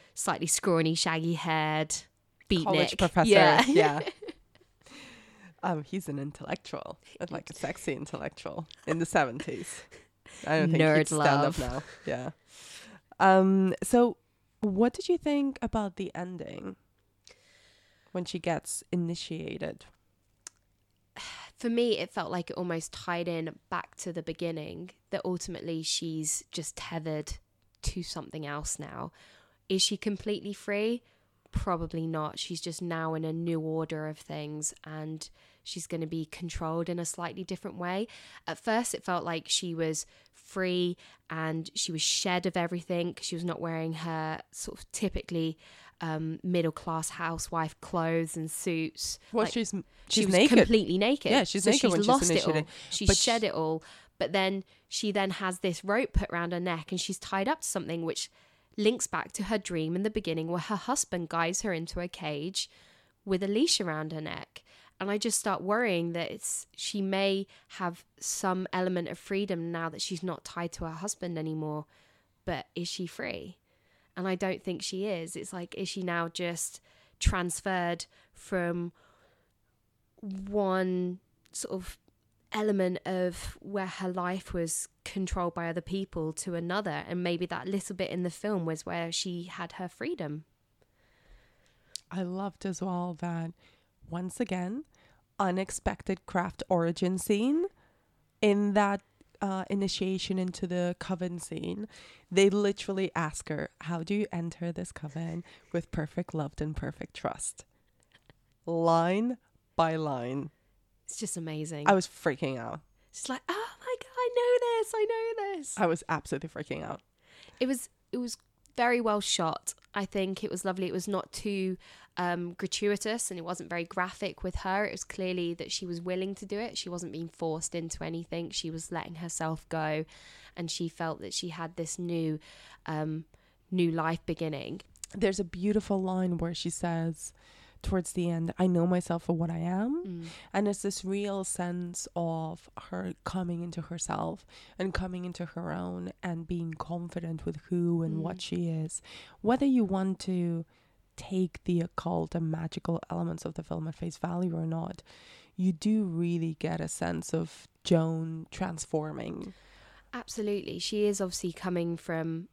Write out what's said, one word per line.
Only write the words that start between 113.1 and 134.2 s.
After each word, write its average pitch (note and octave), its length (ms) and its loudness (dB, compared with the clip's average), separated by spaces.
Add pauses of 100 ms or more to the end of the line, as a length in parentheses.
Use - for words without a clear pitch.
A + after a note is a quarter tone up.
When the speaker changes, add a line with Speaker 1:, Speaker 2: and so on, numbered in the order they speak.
Speaker 1:
It's - 180 -10
like, C4 200 -4
"Oh G4+ 200 -4 (120)
my B4+ 200 -4
God, C5 160 -18
I B4 200 2
know B4 300 6 (120)
this, A4 160 0
I A4 100 4
know A4+ 540 0
this." - 200 -8
Speaker 2:
I G#3 80 6
was E3+ 220 2
absolutely - 400 -2
freaking - 340 -8
out. - 180 -8 (600)
Speaker 1:
It B3+ 60 2
was, B3+ 220 0 (240)
it A#3+ 60 -2
was B3 200 -6 (380)
very A#3+ 240 6
well G#3+ 200 4
shot. - 540 0 (200)
I G3+ 100 0
think F#3+ 380 -2
it G#3+ 80 -2
was - 140 -4
lovely. F#3 220 0
It F3 60 -2
was F3+ 140 -2
not G3 260 -2
too, F#3+ 440 -2 (400)
um, F3 380 0
gratuitous G#3 760 0
and F3+ 80 -8
it E3 60 -8
wasn't F3+ 260 -6
very E3+ 140 -2
graphic F#3 580 -4
with F#3 140 -2
her. G3 280 0
It G#3 80 -2
was - 120 -8
clearly F3+ 500 -2
that - 160 -8
she - 160 -6
was E3+ 140 -4
willing F#3 360 -4
to G3 100 -12
do G3+ 120 -4
it. A3+ 180 -6
She - 120 -6
wasn't F3 240 -6
being E3 160 -6
forced D#3+ 480 -4
into E3 260 -6
anything. E3 480 -6
She - 200 -6
was D#3+ 200 -8
letting E3+ 260 -8
herself D#3+ 520 -6
go D#3 360 0 (520)
and E3+ 140 -4
she E3+ 180 -2
felt D#3+ 320 -4
that - 140 -8
she - 160 -4
had E3 260 -8
this E3 220 -6
new, E3 420 0 (460)
um, D#3 400 -4 (440)
new F3 220 4
life E3 340 0